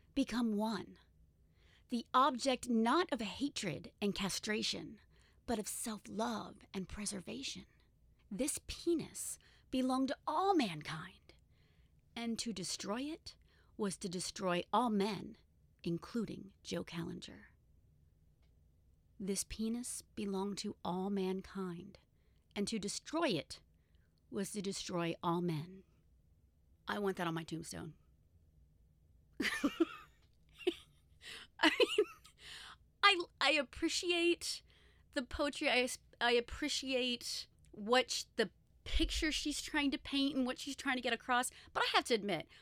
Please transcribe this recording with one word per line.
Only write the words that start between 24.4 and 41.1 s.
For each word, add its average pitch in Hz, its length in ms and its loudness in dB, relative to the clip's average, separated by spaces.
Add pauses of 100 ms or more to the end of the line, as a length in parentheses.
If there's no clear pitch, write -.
to 208 100 -6
destroy 175 600 -2
all 175 200 2
men." 175 420 -2 (1040)
I 208 120 -2
want 196 180 2
that 175 100 0
on 165 60 0
my 165 100 -2
tombstone. 160 500 -8 (1500)
<laughs> - 20 0 (2250)
I 320 100 6 (100)
mean, 415 260 4 (960)
I, 403 180 8 (200)
I 277 120 4
appreciate 339 1080 2 (520)
the 285 80 0
poetry. 285 480 0
I, 247 180 4 (320)
I 240 140 4
appreciate 247 1160 0 (240)
what 240 400 2
sh-, - 140 -4 (100)
the 214 140 2 (340)
picture - 480 2
she's - 300 -2
trying 285 300 2
to 302 60 0
paint 277 380 2
and 262 100 2
what 254 140 -4
she's 269 160 -6
trying 262 220 0
to 247 40 -4
get 240 120 2